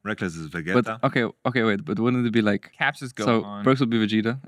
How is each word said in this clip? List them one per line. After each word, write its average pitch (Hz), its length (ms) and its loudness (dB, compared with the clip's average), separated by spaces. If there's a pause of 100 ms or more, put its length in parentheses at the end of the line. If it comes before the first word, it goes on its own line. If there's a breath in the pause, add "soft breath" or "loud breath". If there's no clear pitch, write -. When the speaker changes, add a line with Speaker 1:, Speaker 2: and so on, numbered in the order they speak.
Speaker 1:
Reckless 101 320 -4
is 80 120 -8
Speaker 2:
But, 82 160 -8
Speaker 1:
Vegeta. 110 400 0
Speaker 2:
okay, 135 200 2 (200)
okay, 123 200 0
wait, 104 200 0
but - 140 -4
wouldn't 123 280 2
it 113 60 -2
be 113 80 2
like, 104 320 0
Speaker 3:
Caps 139 300 -2
is 127 160 -10
Speaker 2:
so 110 240 2
Speaker 3:
Gohan. 101 220 -6
Speaker 2:
Perks 131 160 4
would 123 100 2
be 113 80 0
Vegeta, 110 500 0